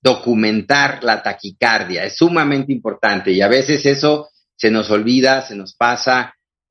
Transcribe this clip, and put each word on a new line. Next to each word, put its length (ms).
documentar 1000
la 180
taquicardia, 840
es 100
sumamente 560
importante 640
y 80
a 80
veces 360
eso 440
se 160
nos 180
olvida, 520
se 160
nos 180
pasa. 600